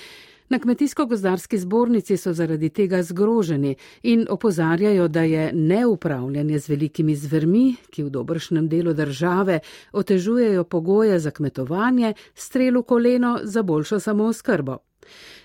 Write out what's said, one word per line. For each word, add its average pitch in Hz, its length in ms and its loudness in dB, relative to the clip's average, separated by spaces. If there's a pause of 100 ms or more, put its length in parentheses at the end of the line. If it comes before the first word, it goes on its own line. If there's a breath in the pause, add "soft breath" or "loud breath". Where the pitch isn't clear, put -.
(500 loud breath)
Na 254 100 0
Kmetijsko-gozdarski 233 1000 -2
zbornici 208 600 0
so 175 160 -4
zaradi 160 360 -2
tega 185 340 0
zgroženi 170 720 0 (280 loud breath)
in 233 260 2
opozarjajo, 180 800 2
da 165 140 0
je 156 320 0
neupravljanje 151 1040 0
z - 100 -12
velikimi 151 460 -2
zvermi, 160 600 2 (140)
ki - 140 -8
v 143 60 -6
dobršnem 156 600 -2
delu 165 240 0
države 165 680 0 (320 loud breath)
otežujejo 202 720 0
pogoje 185 560 2
za 151 120 -4
kmetovanje, 208 840 -2 (200 loud breath)
strel 254 440 0
v 240 60 0
koleno 240 600 2
za 214 200 -2
boljšo 165 360 0
samooskrbo. 208 800 -2 (680 loud breath)